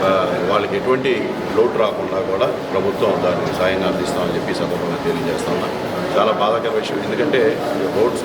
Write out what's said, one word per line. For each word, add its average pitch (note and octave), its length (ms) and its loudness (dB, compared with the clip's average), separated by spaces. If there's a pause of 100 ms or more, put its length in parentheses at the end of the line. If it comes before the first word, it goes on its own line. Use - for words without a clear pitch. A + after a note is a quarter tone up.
ఆ, F#2+ 40 4 (420)
వాళ్ళకి G2+ 240 2
ఎటువంటి B2 520 2 (280)
లోటు A2+ 220 4
రాకుండా F#2+ 400 0 (140)
కూడా G#2 140 2
ప్రభుత్వం F#2+ 800 0
దానికి E2+ 340 0
సాయంగా F#2 280 2
అందిస్తామని F2+ 480 0
చెప్పి F2 180 -2
ఈ - 20 -2
సందర్భంగా F2 500 -2
తెలియజేస్తా E2 480 -2
ఉన్నా. F2+ 160 -2 (500)
చాలా G#2+ 140 2
బాధాకర A2 360 0
విషయం, G#2 360 -2
ఎందుకంటే G#2+ 540 2 (420)
రోడ్స్ A#2+ 240 0